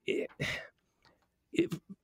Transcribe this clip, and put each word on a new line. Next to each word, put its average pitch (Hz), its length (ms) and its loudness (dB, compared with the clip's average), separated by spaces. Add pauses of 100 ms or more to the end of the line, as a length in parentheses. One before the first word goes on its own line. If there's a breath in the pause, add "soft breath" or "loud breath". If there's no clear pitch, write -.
it, - 200 0 (1200 loud breath)
it, 170 200 4 (320)